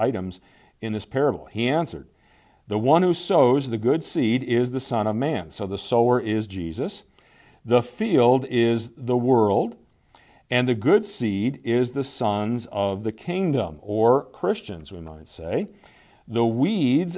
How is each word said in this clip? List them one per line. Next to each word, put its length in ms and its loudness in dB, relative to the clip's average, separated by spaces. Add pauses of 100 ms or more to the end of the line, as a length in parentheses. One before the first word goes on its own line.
items 320 -6 (400)
in 120 -6
this 120 -6
parable. 460 -2
He 160 -2
answered, 400 -4 (600)
"The 100 -2
one 260 4
who 100 4
sows 560 4
the 200 -6
good 140 2
seed 400 0
is 260 0
the 100 -6
Son 280 -2
of 80 -2
Man." 340 -4
So 160 -8
the 140 -6
sower 400 2
is 260 -2
Jesus. 600 -8 (600)
"The 160 4
field 640 2
is 500 2
the 220 -2
world. 580 2 (720)
And 220 0
the 60 2
good 320 2
seed 560 -2
is 280 0
the 120 -6
sons 680 -4
of 320 -2
the 80 -2
kingdom," 680 -4
or 440 2
Christians, 680 -6
we 100 -12
might 260 -16
say. 400 -6 (600)
"The 180 0
weeds 720 0